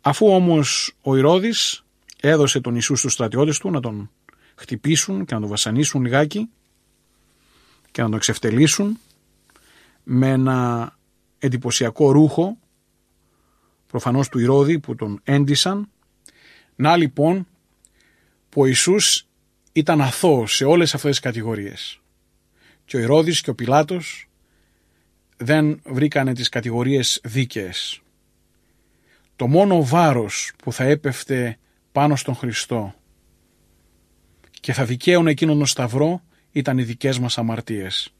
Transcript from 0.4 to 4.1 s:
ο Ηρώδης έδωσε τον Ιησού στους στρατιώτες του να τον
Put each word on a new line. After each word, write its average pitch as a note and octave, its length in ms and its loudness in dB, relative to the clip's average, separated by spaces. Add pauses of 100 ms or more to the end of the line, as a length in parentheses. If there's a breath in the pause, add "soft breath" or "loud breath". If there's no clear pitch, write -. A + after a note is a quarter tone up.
ο C3+ 140 0
Ηρώδης F#3 680 2 (380)
έδωσε D3 380 2
τον A#2+ 140 -4
Ιησού A#2+ 220 -2
στους B2 180 -2
στρατιώτες C3 440 0
του G3 140 -6
να D#3 80 -2
τον G#2+ 300 -8 (460 soft breath)